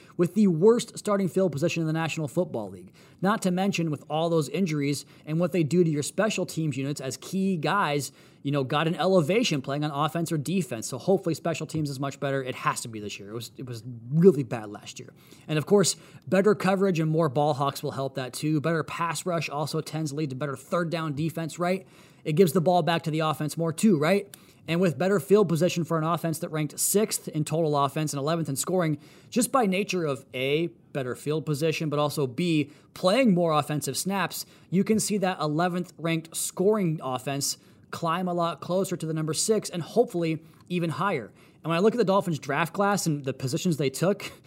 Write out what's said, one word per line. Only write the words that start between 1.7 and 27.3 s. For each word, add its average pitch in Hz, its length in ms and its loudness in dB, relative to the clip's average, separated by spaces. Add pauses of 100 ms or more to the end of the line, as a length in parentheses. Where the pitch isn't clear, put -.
in 160 60 0
the 156 60 0
National 160 360 -2
Football 123 400 -4
League. 92 240 -16 (280)
Not 208 200 0
to 185 100 0
mention 180 400 0
with 139 180 -6
all 160 200 0
those 160 200 4
injuries 147 560 0 (200)
and 156 160 -2
what 175 100 2
they 175 120 2
do 160 200 4
to 165 60 4
your 147 140 0
special 196 420 0
teams 151 320 -4
units 139 220 -4
as 131 180 -6
key 190 380 -2
guys, 151 560 0 (300)
you 139 100 -2
know, 143 140 0
got 147 200 0
an 160 100 0
elevation 180 640 2
playing 143 240 -4
on 151 60 -2
offense 156 380 -2
or 165 80 0
defense. 143 500 -2
So 135 100 -8
hopefully 180 360 2
special 156 320 -4
teams 151 240 -4
is 135 120 -6
much 139 180 -6
better. 139 240 -2
It 127 120 -6
has - 260 -2
to 123 80 -12
be 110 100 -10
this 104 180 -8
year. 101 120 -16
It 104 40 -10
was, 117 220 -10
it 135 100 -12
was 120 160 -10 (300)
really 156 320 6
bad 110 260 -8
last - 300 -14
year. - 140 -18 (340)
And 156 100 0
of 143 80 0
course, 196 300 4 (320)
better 196 260 4
coverage 185 460 2
and 160 100 2
more 156 200 2
ball 147 240 2
hawks 135 280 -2
will 143 100 -4
help 135 240 -6
that 127 180 -6
too. 151 260 0
Better 156 240 0
pass 165 420 -6
rush 170 240 -2
also 156 300 -4
tends 156 320 -6
to 139 60 -8
lead 151 140 -4
to 131 40 -8
better 135 220 -6
third 175 320 -4
down 160 260 -4
defense, 165 420 -4
right? 185 300 -2 (380)
It 156 80 -2
gives 165 180 8
the 180 80 2
ball 175 220 4
back 165 220 0
to 156 80 -2
the 156 80 0
offense 156 360 -2
more 165 160 0
too, 202 260 4
right? 185 300 2 (400)
And 170 140 0
with 165 160 4
better 185 220 2
field 202 280 6
position 170 360 2
for 165 140 -2
an 156 60 0
offense 165 360 -2
that 170 100 -8
ranked 156 300 -4
sixth - 500 0
in 151 160 -2